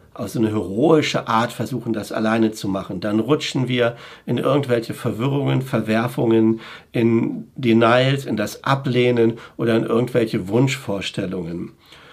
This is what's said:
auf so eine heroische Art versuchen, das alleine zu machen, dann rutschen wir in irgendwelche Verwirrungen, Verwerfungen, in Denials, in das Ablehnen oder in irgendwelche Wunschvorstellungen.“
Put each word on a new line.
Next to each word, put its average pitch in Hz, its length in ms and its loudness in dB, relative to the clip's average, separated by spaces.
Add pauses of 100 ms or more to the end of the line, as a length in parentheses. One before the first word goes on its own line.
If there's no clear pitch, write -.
(140)
auf 95 160 -8
so - 80 -4
eine 110 100 2
heroische 113 800 2
Art 117 240 0
versuchen, 117 400 -6
das 104 200 -6
alleine 110 400 0
zu - 140 -8
machen, 95 340 -4
dann 107 200 0
rutschen 131 480 0
wir 120 280 0 (280)
in 120 140 -2
irgendwelche 127 560 0
Verwirrungen, 135 680 -2
Verwerfungen, 113 1000 2 (300)
in 117 640 0
Denials, 123 720 4
in 110 140 -4
das - 260 -6
Ablehnen 123 720 2 (240)
oder 113 180 2
in 113 80 0
irgendwelche 113 640 0
Wunschvorstellungen.“ 95 1200 -2 (400)